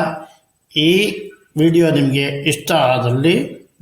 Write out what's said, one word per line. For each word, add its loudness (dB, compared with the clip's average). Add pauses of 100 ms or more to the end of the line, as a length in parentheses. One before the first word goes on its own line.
(760)
ಈ 2 (520)
ವಿಡಿಯೋ 4
ನಿಮಗೆ 0
ಇಷ್ಟ -4
ಆದಲ್ಲಿ 0 (140)